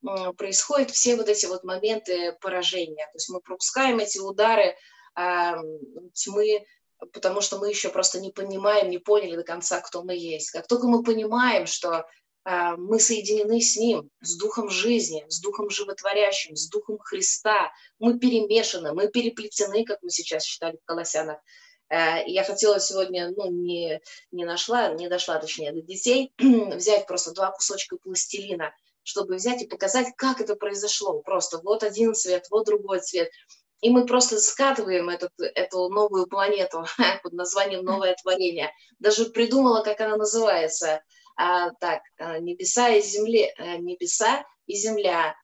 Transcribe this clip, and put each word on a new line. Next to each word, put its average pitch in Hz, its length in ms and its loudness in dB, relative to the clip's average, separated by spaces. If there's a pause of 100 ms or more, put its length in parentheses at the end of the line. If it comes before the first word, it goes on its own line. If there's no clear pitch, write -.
м, 190 300 -6
происходят 254 540 0
все 240 260 2
вот 214 120 -2
эти 208 180 2
вот 180 180 -8
моменты 185 760 -4
поражения. 175 720 -4
То - 40 -20
есть 160 120 -8
мы 180 120 -10
пропускаем 240 580 -2
эти 208 200 -4
удары, 196 560 2 (400)
ам, 175 480 -2 (520)
тьмы, 208 500 0 (480)
потому 190 280 -2
что 202 180 -2
мы 202 100 -2
еще 202 220 -2
просто 185 300 -2
не 196 100 -10
понимаем, 196 600 2
не 180 80 -4
поняли 190 380 2
до 170 60 -6
конца, 175 380 -4
кто - 220 -10
мы 180 140 -6
есть. 165 340 -8
Как - 160 -10
только 240 220 2
мы 233 140 6
понимаем, 220 640 2
что, 165 400 -4 (380)
а, 175 320 0
мы 196 220 0
соединены 214 600 2
с - 160 2
Ним, 226 320 0 (140)
с - 160 -4
Духом 214 320 -4
жизни, 190 580 0
с - 120 -6
Духом 208 300 -4
животворящим, 196 840 -2
с - 140 -6
Духом 214 280 -6
Христа, 190 720 0 (280)
мы 240 200 2
перемешаны, 208 760 2
мы 196 140 2
переплетены, 214 760 -2
как 220 180 -6
мы - 80 -10
сейчас - 340 -4
читали 165 320 -8
в - 100 -20
Колоссянах. 156 520 -4 (520)
Э, 165 360 2
и 170 60 -6
я 190 120 2
хотела 202 360 4
сегодня, 185 560 -2
ну, 196 140 -4
не, 170 500 -4 (300)
не 175 140 -6
нашла, 175 500 0
не 175 140 -8
дошла, 175 300 -2
точнее, 156 340 -6
до 165 100 -6
детей, 240 520 0
<clears throat> - 40 -20
взять 208 680 4
просто 180 260 -4
два 190 180 0
кусочка - 460 -4
пластилина, 185 800 -6 (280)
чтобы 185 340 -4
взять 226 260 -2
и - 40 -8
показать, 247 500 0
как 262 240 0
это 208 140 -2
произошло. 202 680 -4
Просто 175 360 -2
вот 208 240 0
один 214 320 2
цвет, 180 360 -2
вот 220 160 2
другой 202 340 0
цвет. 170 300 -2 (500)
И 226 100 6
мы 247 160 8
просто 247 340 2
скатываем 202 680 2
этот, 175 300 -6
эту 180 500 -2
новую 196 380 2
планету 190 580 0 (140)
<laughs> 196 240 2
под 247 100 -10
названием 185 520 -2
«Новое 190 380 0
творение». 175 480 0 (280)
Даже 214 280 4
придумала, 233 560 4
как 214 180 -2
она 214 160 0
называется. 180 840 0 (340)
А, 175 340 2 (100)
так, 170 220 -2 (160)
а, 160 220 -8
«Небеса 180 500 0
и 208 100 8
земле», 214 560 2
э, 175 220 -8
«Небеса 180 680 -2 (220)
и 202 80 -6
земля». 190 680 0